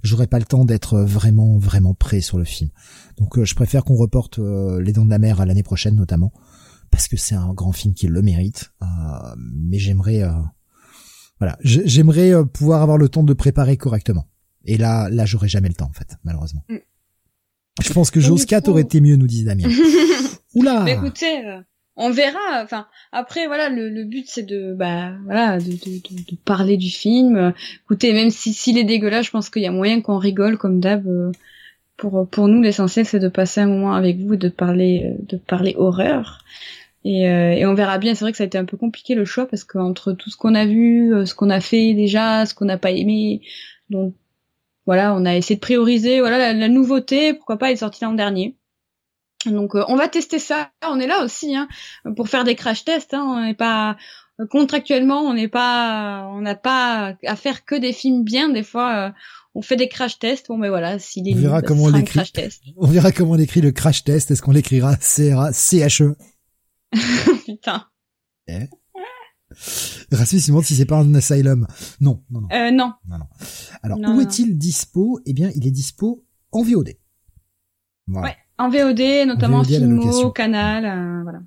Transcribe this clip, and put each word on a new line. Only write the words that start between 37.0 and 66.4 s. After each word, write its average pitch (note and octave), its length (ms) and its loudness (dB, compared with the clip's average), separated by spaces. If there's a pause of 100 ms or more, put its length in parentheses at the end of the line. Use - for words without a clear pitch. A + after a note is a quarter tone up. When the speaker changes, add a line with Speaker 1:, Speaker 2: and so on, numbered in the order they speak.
Speaker 2:
Et, F#3+ 220 0
euh, F3 240 2
et - 140 2
on G3 80 2
verra G3 240 0
bien. G#3+ 180 0
C'est A3 80 -8
vrai A3 80 -4
que A3 60 -10
ça G#3 80 -2
a - 20 -8
été F#3 100 -6
un F#3+ 60 -2
peu G3 140 -10
compliqué A#3 360 -6
le G#3+ 120 0
choix B3 200 -6
parce A3 200 -8
que - 120 -8
entre F#3 360 -4
tout F#3 160 -12
ce - 80 -18
qu'on A3 180 2
a G#3+ 100 2
vu, A#3 480 4
euh, G3+ 120 2
ce F#3 100 -8
qu'on G3+ 140 2
a F#3+ 100 2
fait A3 360 2
déjà, G#3+ 500 2
ce - 80 -8
qu'on - 100 -6
n'a F#3+ 140 -2
pas F#3 140 -2
aimé, G#3+ 500 -2 (480)
donc F#3+ 240 -4 (720)
voilà, G3 280 2
on F#3 120 0
a F3 100 0
essayé F3+ 200 0
de G#3 60 -8
prioriser. A#3+ 600 2
Voilà, A#3+ 160 0
la, A#3+ 160 2
la A3 160 0
nouveauté, C4 640 2
pourquoi A3+ 240 -8
pas, C4 100 -2
elle C4 60 0
est A#3 40 -2
sortie A3 280 -8
l'an A3+ 80 -2
dernier. G3+ 420 -2 (920)
Donc, G#3 300 -2
euh, G3+ 140 0
on B3+ 80 0
va D4+ 100 0
tester E4 320 -4
ça. D4+ 320 -6 (180)
On C#4 80 -4
est B3+ 100 -4
là F4 180 -2
aussi, C#4 320 -8
hein, C#4 100 -6 (480)
pour A3 140 -6
faire B3 160 -2
des A#3+ 100 0
crash A3 300 -6
tests. D#4 280 -4
Hein, C#4+ 120 -4
on B3 200 -4
n'est A3 80 -4
pas, G#3+ 440 -2 (420)
euh, A3+ 100 -6
contractuellement, C#4 720 0
on C#4 100 -2
n'est A3 160 -2
pas, A3 840 -4
on G3+ 60 -10
n'a G#3 160 -6
pas A#3 600 -2 (100)
à G#3+ 100 -4
faire - 300 -8
que C#4+ 100 -4
des B3+ 160 -2
films B3 320 0
bien. B3+ 240 0
Des A3+ 160 -2
fois, A#3 440 -4
euh, G3+ 40 -10 (440)
on G#3+ 60 -8
fait C4 140 -2
des B3+ 140 0
crash B3 300 -8
tests. B3+ 280 -6
Bon, A#3 100 -8
ben G#3 120 -4
voilà, F3+ 300 -4
s'il F#3 280 -10
est G3 60 0
Speaker 1:
On - 60 0
verra C#3+ 200 2
Speaker 2:
nul, - 80 -4
Speaker 1:
comment D3+ 160 2
Speaker 2:
ce D3+ 40 4
Speaker 1:
on - 20 6
Speaker 2:
sera D3 80 6
un - 20 6
Speaker 1:
l'écrit. A2 200 -2
Speaker 2:
crash F#3 120 -4
test. - 300 -10 (160)
Speaker 1:
On F#3 100 2
verra F3 240 6
comment E3+ 200 0
on E3 80 4
écrit D#3 200 2
le C#3+ 140 4
crash - 320 0
test. D3 260 0
Est-ce C3+ 100 0
qu'on C#3 120 0
l'écrira C3+ 480 2
C D3 320 2
R C3 80 2
A D3 120 0
C - 260 2
H D3 260 2
E ? D3 100 0 (800)